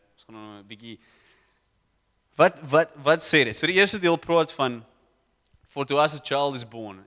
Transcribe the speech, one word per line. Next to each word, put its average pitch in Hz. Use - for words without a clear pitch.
Ons -
gaan 113
nou 107
'n 101
bietjie, 110
wat, 175
wat, 160
wat 151
sê 151
dit? 110
So, 156
die 180
eerste 202
deel 170
praat 165
van, 120
"For 139
to 143
us 151
a 143
child 139
is 120
born," 107